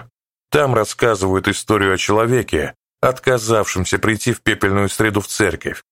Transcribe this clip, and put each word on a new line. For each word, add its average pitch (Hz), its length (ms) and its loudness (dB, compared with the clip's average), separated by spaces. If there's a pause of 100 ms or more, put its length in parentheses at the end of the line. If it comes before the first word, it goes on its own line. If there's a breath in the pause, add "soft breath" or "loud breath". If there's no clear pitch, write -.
(500)
Там 143 240 2
рассказывают 101 760 0
историю 101 460 2
о 92 40 0
человеке, 104 760 0 (280)
отказавшемся 110 960 0
прийти 104 340 0
в - 80 -12
пепельную 101 480 0
среду 104 320 0
в - 60 -8
церковь - 640 -4